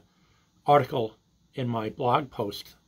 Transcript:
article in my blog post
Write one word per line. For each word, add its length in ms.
article 520
in 140
my 240
blog 400
post 440